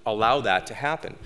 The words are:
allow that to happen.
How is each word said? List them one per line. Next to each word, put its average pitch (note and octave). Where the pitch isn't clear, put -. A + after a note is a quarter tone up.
allow A2+
that F#2
to A#2
happen. D3